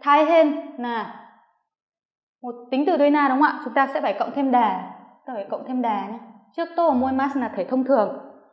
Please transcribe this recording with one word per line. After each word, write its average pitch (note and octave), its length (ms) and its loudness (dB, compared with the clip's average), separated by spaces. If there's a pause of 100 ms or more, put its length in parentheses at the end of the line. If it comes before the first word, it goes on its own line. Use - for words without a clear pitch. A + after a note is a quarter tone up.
taihen D4+ 760 4
là A#3 500 -8 (1120)
một A#3+ 140 -10 (160)
tính C#4 160 0
từ F4 100 2
đuôi C#4+ 120 6
na C#4+ 200 4
đúng C4 120 2
không D4 60 6
ạ? C#4 160 -2
Chúng A#3+ 100 -8
ta C4+ 200 2
sẽ D4 80 -2
phải G#3 180 -2
cộng - 160 -4
thêm C4+ 160 0
đà. G#3 420 0 (160)
Chúng - 160 -20
ta C4 80 -12
phải G#3 180 -8
cộng - 160 -8
thêm B3+ 140 -4
đà G3+ 260 -4
nhé. A3+ 120 -12 (360)
Trước E4+ 220 -6
to E4+ 80 2
omoimasu C4 540 0
là A3+ 160 -4
thể F#3 140 -4
thông C4 140 0
thường. B3+ 360 2 (340)